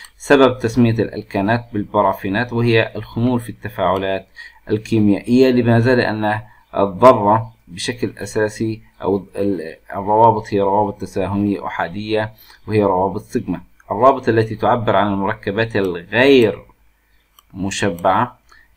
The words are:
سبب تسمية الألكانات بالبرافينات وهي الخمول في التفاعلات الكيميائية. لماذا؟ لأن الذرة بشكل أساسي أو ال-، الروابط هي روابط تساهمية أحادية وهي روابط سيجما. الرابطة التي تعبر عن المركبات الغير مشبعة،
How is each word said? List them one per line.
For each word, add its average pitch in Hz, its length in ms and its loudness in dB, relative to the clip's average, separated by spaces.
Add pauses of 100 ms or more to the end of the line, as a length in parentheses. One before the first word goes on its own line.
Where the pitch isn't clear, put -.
(180)
سبب 135 400 2
تسمية 117 340 2
الألكانات 107 800 -4
بالبرافينات 104 800 -2
وهي 117 420 2
الخمول 117 440 -2
في 117 100 -8
التفاعلات 95 800 -4 (420)
الكيميائية. 110 800 2
لماذا؟ 120 440 2
لأن 107 460 -2 (360)
الذرة 107 760 4 (140)
بشكل 101 500 -8
أساسي 110 640 -4 (200)
أو 95 240 -2 (100)
ال-، 85 400 -4 (200)
الروابط 107 580 2
هي 98 80 2
روابط 101 400 0
تساهمية 98 640 -4
أحادية 107 680 -4 (340)
وهي 107 160 2
روابط 95 380 0
سيجما. 95 400 -6 (300)
الرابطة 123 380 2
التي 113 260 0
تعبر 110 400 0
عن 101 180 0
المركبات 107 600 -4
الغير 104 920 2 (880)
مشبعة، 95 840 -2 (380)